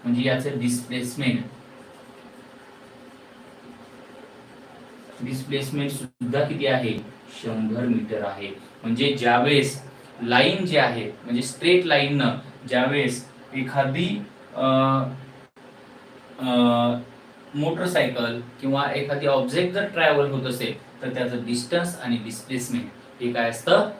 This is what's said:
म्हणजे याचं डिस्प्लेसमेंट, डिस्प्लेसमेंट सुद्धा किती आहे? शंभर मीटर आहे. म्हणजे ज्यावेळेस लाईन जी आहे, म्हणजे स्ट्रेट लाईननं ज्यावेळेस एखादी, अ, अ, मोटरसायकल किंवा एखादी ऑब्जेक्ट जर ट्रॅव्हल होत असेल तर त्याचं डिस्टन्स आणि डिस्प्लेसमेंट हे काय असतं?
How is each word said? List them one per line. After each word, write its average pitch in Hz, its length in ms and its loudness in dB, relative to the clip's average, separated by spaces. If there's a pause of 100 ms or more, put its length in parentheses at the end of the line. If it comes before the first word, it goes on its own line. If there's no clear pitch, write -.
म्हणजे 120 260 2
याचं 131 200 0 (100)
डिस्प्लेसमेंट, 123 800 -2 (3750)
डिस्प्लेसमेंट 135 720 -4
सुद्धा 131 520 -2
किती 139 240 -2
आहे? 117 300 0 (460)
शंभर 110 380 -2
मीटर 107 440 0
आहे. 98 240 -6 (340)
म्हणजे 131 340 2
ज्यावेळेस 123 680 4 (400)
लाईन 135 420 2
जी 156 120 2
आहे, 120 340 0 (120)
म्हणजे 120 180 -2
स्ट्रेट 175 440 2
लाईननं 139 500 2 (320)
ज्यावेळेस 127 580 0 (300)
एखादी, 139 680 0 (340)
अ, 131 80 -2 (1800)
अ, 127 80 -4 (1080)
मोटरसायकल 139 880 0 (200)
किंवा 139 300 0
एखादी 143 360 -2
ऑब्जेक्ट 139 460 2
जर 202 200 -2
ट्रॅव्हल 147 380 4
होत 127 140 -4
असेल 123 560 -6
तर 127 80 -6
त्याचं 123 360 -4
डिस्टन्स 170 540 -2
आणि 120 180 0
डिस्प्लेसमेंट 120 680 -6 (360)
हे 120 120 -2
काय 117 160 0
असतं? 202 400 4 (100)